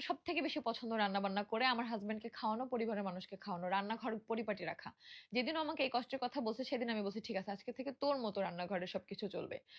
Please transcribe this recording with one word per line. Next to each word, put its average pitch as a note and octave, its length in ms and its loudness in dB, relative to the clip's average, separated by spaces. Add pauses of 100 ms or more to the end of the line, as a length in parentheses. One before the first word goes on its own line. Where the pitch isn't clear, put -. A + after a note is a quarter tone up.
সব - 220 0
থেকে E4 180 2
বেশি C#4 180 0
পছন্দ A#3 340 -2
রান্না G3+ 260 4
বান্না G3 240 2
করে A3+ 220 2
আমার B3 200 4
হাজব্যান্ডকে G#3+ 440 -2
খাওয়ানো, A3+ 380 0
পরিবারের A3+ 360 0
মানুষকে F#3+ 340 -4
খাওয়ানো, F3+ 320 -2
রান্নাঘর G#3+ 500 2
পরিপাটি G#3+ 460 -2
রাখা। - 240 -6 (420)
যেদিন B3 240 2
ও D#4+ 40 4
আমাকে D#4 240 0
এই - 100 2
কষ্টের B3+ 260 0
কথা B3 220 0
বলছে, A3+ 220 0
সেদিন A#3 260 0
আমি A3 120 2
বলছি, G3+ 200 0
"ঠিক G3+ 160 -2
আছে, F#3+ 140 -2
আজকে G3+ 220 -6
থেকে C4+ 180 -4
তোর C#4+ 260 2
মতো G#3+ 240 0
রান্নাঘরে F3+ 460 0
সবকিছু - 400 -4
চলবে। - 300 -4 (220)